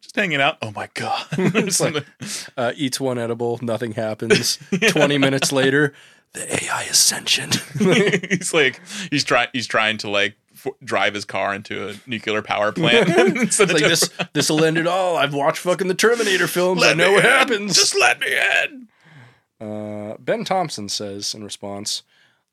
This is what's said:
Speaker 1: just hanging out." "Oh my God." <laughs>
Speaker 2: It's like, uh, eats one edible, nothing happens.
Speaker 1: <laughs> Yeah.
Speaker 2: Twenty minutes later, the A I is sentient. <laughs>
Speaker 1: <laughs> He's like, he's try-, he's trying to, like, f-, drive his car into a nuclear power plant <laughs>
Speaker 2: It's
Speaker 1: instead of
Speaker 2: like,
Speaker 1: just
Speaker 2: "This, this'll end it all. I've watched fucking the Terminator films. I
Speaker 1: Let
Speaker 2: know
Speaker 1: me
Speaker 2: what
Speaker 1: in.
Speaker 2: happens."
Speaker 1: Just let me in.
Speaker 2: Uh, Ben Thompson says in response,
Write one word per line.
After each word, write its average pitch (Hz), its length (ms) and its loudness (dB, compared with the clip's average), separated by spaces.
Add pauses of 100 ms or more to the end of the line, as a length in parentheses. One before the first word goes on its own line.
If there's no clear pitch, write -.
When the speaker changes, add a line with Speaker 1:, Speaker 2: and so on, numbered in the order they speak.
Speaker 1:
just - 160 -20
hanging 170 240 0
out." 147 220 2
"Oh 110 100 -6
my 107 220 -10
God." - 380 -4
<laughs> - 0 -
Speaker 2:
It's 185 480 0
like, 143 240 -2 (520)
uh, 120 200 -2
eats 131 240 -4
one 127 180 -2
edible, 117 420 -4
nothing 117 320 -4
happens. 113 720 -2
Speaker 1:
<laughs> - 80 -20
Yeah. 196 180 2
Speaker 2:
Twenty 147 280 2
minutes 135 340 0
later, 139 420 2 (380)
the - 100 -12 (220)
A - 80 -8
I - 120 -4
is - 140 0
sentient. - 580 0
<laughs> - 220 -8
Speaker 1:
<laughs> - 0 -
He's 185 760 2
like, 135 260 2 (300)
he's 143 140 0
try-, 120 280 2
he's 120 140 -4
trying 110 320 0
to, 107 120 -8
like, 101 260 0 (180)
f-, - 120 -20 (180)
drive 104 300 0
his 101 100 -6
car 98 300 -4
into 101 360 -8
a 104 40 -12 (120)
nuclear 110 360 -4
power 104 280 0
plant 120 380 4
<laughs> - 20 4
Speaker 2:
It's 339 300 4
Speaker 1:
instead 202 300 2
of - 40 2
Speaker 2:
like, 220 100 4
Speaker 1:
just 170 340 0
Speaker 2:
"This, 175 160 -6
this'll 156 300 2
end 160 140 2
it 165 80 0
all. 180 300 0
I've 143 180 0
watched 143 240 0
fucking 180 300 0
the 185 60 0
Terminator 208 520 2
films. 180 360 0
I - 60 6
Speaker 1:
Let 151 100 2
Speaker 2:
know 175 100 4
Speaker 1:
me 196 80 6
Speaker 2:
what 185 80 6
Speaker 1:
in. 233 60 6
Speaker 2:
happens." 240 440 2
Speaker 1:
Just 403 240 2
let - 220 2
me 269 100 -4
in. - 580 -2 (800)
Speaker 2:
Uh, 107 520 -8
Ben 190 260 -4
Thompson 160 440 -4
says 101 460 -8
in 110 100 -14
response, 101 580 -8 (500)